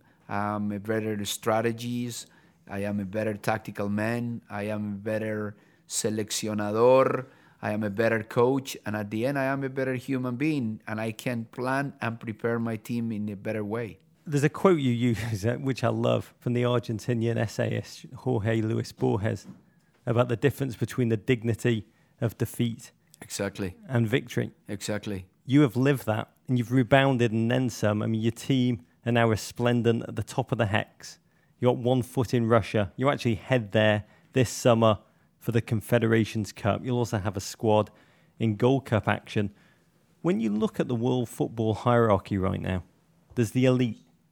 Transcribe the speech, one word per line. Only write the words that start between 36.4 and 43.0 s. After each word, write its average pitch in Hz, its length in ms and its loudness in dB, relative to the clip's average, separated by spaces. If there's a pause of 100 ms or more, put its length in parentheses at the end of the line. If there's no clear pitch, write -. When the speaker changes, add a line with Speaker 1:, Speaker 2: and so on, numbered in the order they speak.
Speaker 2:
Cup. 101 320 -2
You'll 123 140 -2
also 117 200 -2
have 95 180 -4
a 98 40 -4
squad 107 500 2 (480)
in 110 160 0
Gold 123 300 2
Cup 107 240 0
action. 104 420 -2 (720)
When 190 200 0
you 226 100 0
look 214 280 -2
at 170 80 -2
the 120 80 -2
world 123 340 0
football 113 460 -2
hierarchy 110 640 4
right 95 220 0
now, 92 240 -4 (500)